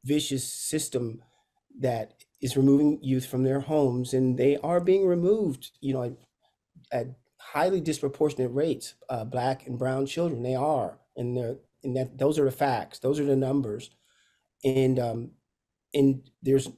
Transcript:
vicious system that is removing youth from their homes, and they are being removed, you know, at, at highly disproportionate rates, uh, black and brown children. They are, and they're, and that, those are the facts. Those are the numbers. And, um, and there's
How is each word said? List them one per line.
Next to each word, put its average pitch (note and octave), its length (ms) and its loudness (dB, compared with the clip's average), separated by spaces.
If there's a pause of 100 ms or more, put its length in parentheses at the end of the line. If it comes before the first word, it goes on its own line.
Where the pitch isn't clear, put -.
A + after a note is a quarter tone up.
vicious C#3+ 460 -2
system B2 680 -6 (580)
that A#2 340 -2 (280)
is C3 160 -2
removing C#3 440 6
youth C3 240 -2
from B2+ 180 -2
their C3+ 160 0
homes, C3 540 0
and B2+ 240 2
they C#3 200 4
are E3+ 220 0
being F#3+ 260 4
removed, F3 680 0 (100)
you C3+ 120 -2
know, B2+ 100 -2
at, A#2+ 100 -6 (800)
at B2 160 -4 (300)
highly F3 440 0
disproportionate C#3+ 720 -2
rates, C#3+ 440 -2 (140)
uh, A#2+ 160 -4
black B2+ 420 -2
and B2 100 -6
brown C3 280 0
children. D#3 360 -2
They B2+ 140 -2
are, C3 440 -2 (160)
and B2 220 -4
they're, A#2+ 200 -4 (260)
and B2+ 120 -4
that, C3 220 -4
those D3+ 220 2
are C#3+ 60 4
the C3 60 2
facts. B2+ 480 -2
Those C#3+ 200 0
are C#3+ 60 0
the C#3 100 4
numbers. C3 560 -2 (760)
And, C3 340 4
um, A#2 320 -6 (640)
and C#3 360 2 (120)
there's C3 360 2